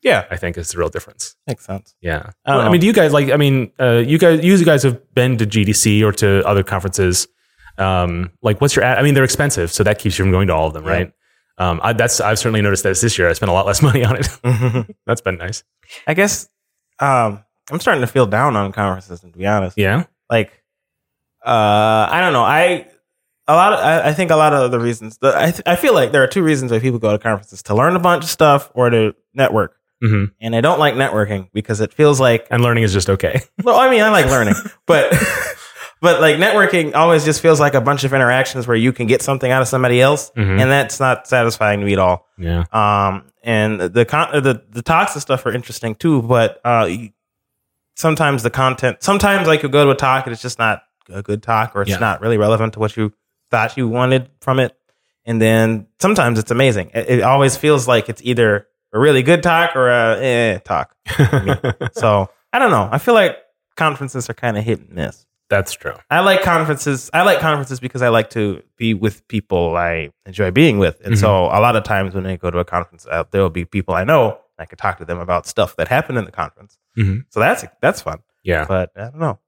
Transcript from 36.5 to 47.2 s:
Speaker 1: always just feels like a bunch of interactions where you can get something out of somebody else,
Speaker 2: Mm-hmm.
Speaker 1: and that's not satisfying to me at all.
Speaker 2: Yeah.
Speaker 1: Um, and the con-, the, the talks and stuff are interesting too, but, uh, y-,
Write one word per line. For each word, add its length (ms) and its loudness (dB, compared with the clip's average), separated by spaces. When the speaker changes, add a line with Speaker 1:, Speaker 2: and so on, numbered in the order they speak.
Speaker 1:
always 300 4
just 160 0
feels 180 4
like 160 2
a 60 4
bunch 240 -2
of 80 -2
interactions 520 0
where 120 0
you 160 2
can 140 -6
get 140 2
something 300 -2
out 100 2
of 60 -2
somebody 340 2
else, 300 2
Speaker 2:
Mm-hmm. 280 0
Speaker 1:
and 120 2
that's 280 -2
not 280 -2
satisfying 540 0
to 40 -4
me 80 0
at 60 0
all. 280 0
Speaker 2:
Yeah. 340 -2
Speaker 1:
Um, 540 0
and 360 0
the 260 0
con-, 380 -2
the, 260 -2
the 120 -12
talks 320 0
and 80 -8
stuff 240 -4
are 60 -4
interesting 440 -8
too, 260 0
but, 420 0
uh, 240 0
y-, 260 -8